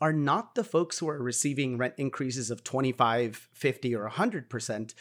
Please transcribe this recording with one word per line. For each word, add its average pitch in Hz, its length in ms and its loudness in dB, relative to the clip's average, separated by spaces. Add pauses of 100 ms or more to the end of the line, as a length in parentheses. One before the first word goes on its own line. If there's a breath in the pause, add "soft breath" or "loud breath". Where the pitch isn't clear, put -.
are 156 120 4
not 156 400 2
the 233 100 0
folks 170 360 0
who 160 100 -2
are 143 80 -4
receiving 131 640 0
rent 127 180 -2
increases 131 540 -2
of 113 120 -8
twenty-five, 120 920 2
fifty, 123 420 -2
or 104 100 -2
a 107 60 -6
hundred 190 380 -2
percent. 110 520 -6